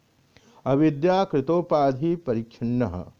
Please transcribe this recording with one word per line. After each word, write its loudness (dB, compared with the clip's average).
अविद्याकृतोपाधि 0
परिच्छिन्नः -4